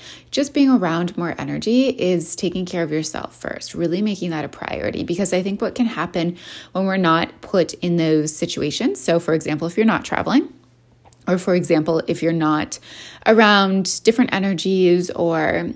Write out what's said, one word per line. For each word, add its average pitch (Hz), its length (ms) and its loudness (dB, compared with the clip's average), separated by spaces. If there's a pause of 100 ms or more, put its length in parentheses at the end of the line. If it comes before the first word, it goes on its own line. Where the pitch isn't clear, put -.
(320)
just 285 220 -2
being 277 160 4
around 175 480 0
more 170 200 -4
energy 220 520 0
is 175 460 0
taking 185 300 -4
care 175 160 -4
of 151 100 -4
yourself - 440 -6
first, - 400 -8
really 170 260 -2
making 190 280 -2
that 151 160 -4
a 139 40 -8
priority. - 540 -6
Because 180 300 -2
I 180 100 2
think 196 180 -6
what 220 140 -4
can 247 100 0
happen 175 520 -4 (340)
when 190 140 -2
we're 190 120 0
not 165 440 2
put - 340 0
in 175 220 0
those 156 360 2
situations, 170 680 -4
so 170 180 2
for 160 140 -2
example, 156 340 -2
if 175 80 -8
you're 220 100 2
not 202 200 2
traveling, - 460 0 (760)
or 180 100 2
for 180 180 0
example, 160 520 2
if 170 140 -2
you're 165 120 2
not 156 460 -2 (460)
around 202 800 4
different 226 300 2
energies 185 800 2
or 165 640 -2